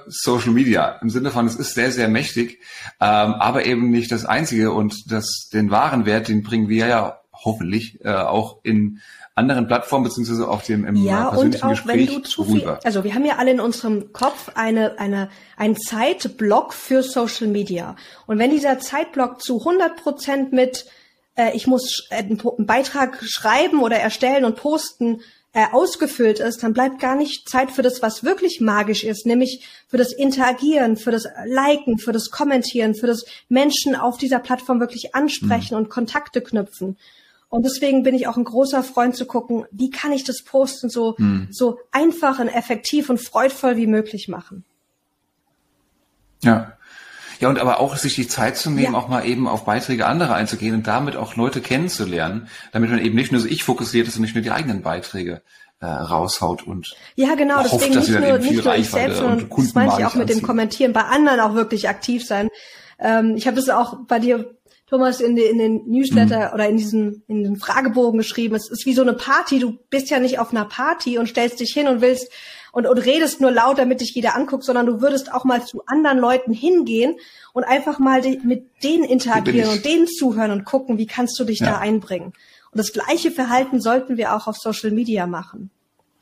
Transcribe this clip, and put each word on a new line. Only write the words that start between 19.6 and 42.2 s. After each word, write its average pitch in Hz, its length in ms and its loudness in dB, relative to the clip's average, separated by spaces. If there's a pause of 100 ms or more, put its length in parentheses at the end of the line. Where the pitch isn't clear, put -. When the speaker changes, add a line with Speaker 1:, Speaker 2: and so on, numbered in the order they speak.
Speaker 2:
hundert 339 320 2
Prozent 277 580 -4
mit, 254 320 0 (500)
äh, 233 180 2
ich 233 120 -6
muss 254 260 2
sch-, - 180 -8
äh, 202 140 -6
einen 214 140 -2
Po-, 240 180 -4
einen 208 100 -2
Beitrag 262 560 0
schreiben 262 600 0
oder 226 160 2
erstellen 254 480 2
und - 100 -2
posten, 247 640 -2 (320)
äh, 220 180 2
ausgefüllt 254 720 2
ist, 226 220 -4
dann 226 120 0
bleibt 262 260 0
gar 262 160 0
nicht 294 320 -4
Zeit 269 220 0
für 269 120 -2
das, 247 200 0
was 220 220 -4
wirklich 370 380 -2
magisch 208 420 0
ist, 214 220 -6
nämlich 254 400 0 (220)
für - 100 -2
das 247 160 2
Interagieren, 262 800 2
für 233 140 -4
das 226 160 -2 (200)
Liken, 269 520 2
für 233 140 -4
das 220 180 -4
Kommentieren, 240 640 0
für 214 120 -4
das 233 180 0 (260)
Menschen 277 460 2
auf 247 200 -2
dieser 262 220 0
Plattform 254 420 -2
wirklich 240 340 -6
ansprechen 240 600 0
Speaker 1:
Mhm. 220 100 0
Speaker 2:
und 214 60 -4
Kontakte 254 520 -4
knüpfen. 196 540 -6 (520)
Und 233 160 0
deswegen 269 380 2
bin 262 120 4
ich 247 120 0
auch 233 100 -4
ein 240 80 0
großer 262 380 2
Freund 247 340 0
zu 254 80 -6
gucken, 233 460 -4
wie 240 180 -2
kann 294 240 -4
ich 269 120 -2
das 254 180 -6
Posten 262 480 0
so, 226 260 -2
Speaker 1:
Mhm. 202 360 2
Speaker 2:
so 240 260 0 (140)
einfach 285 480 2